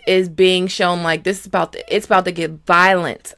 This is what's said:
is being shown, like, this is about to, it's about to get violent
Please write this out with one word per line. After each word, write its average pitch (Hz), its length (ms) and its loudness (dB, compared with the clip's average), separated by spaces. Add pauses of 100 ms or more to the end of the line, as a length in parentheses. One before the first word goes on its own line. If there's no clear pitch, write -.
is 185 220 2
being 185 400 2
shown, 180 340 -2
like, 165 220 -4
this 190 180 -4
is - 40 -18
about 185 280 -4
to, - 220 -8
it's 214 120 -2
about 185 180 2
to 180 80 -4
get 160 320 -8
violent 180 720 2